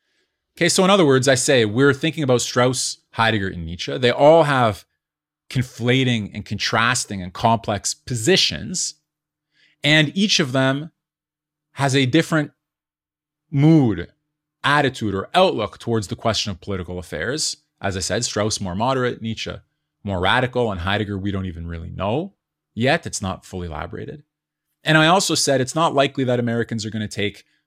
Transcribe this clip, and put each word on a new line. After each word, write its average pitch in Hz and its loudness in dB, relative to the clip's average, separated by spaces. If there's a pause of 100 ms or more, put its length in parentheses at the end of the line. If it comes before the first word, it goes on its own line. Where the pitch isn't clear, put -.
(580)
Okay, 170 0
so 190 2
in 185 4
other 196 6
words, 131 4
I 135 6
say 127 2
we're 131 4
thinking 156 -2
about 127 2
Strauss, - 0 (140)
Heidegger, 110 0
and 85 -8
Nietzsche. 90 -8
They 120 2
all 156 6
have 127 2 (640)
conflating 123 -2
and 104 -10
contrasting 110 -2
and 90 -10
complex 113 -2
positions, 127 -4 (880)
and 151 4
each 196 2
of 135 0
them 135 0 (800)
has 135 0
a 135 4
different 151 0 (1000)
mood, 139 4 (520)
attitude, 131 0
or 95 -6
outlook 147 2
towards 113 -2
the - -8
question 110 -2
of 87 -10
political 90 -8
affairs. 95 -6 (240)
As 98 -4
I 95 -4
said, 113 -4
Strauss 107 -2
more 92 -6
moderate, 123 -2
Nietzsche 107 -8 (500)
more 98 -4
radical, 120 0
and 90 -6
Heidegger 101 -2
we 95 -4
don't 95 -6
even 85 -10
really 82 -12
know 104 -4 (400)
yet. 135 -2
It's - -10
not 95 -8
fully 90 -10
elaborated. 80 -12 (600)
And 156 2
I 156 4
also 175 2
said 135 0
it's 127 -4
not 160 0
likely 139 0
that 120 0
Americans 117 -4
are 107 -8
gonna 107 -6
take 101 -6 (220)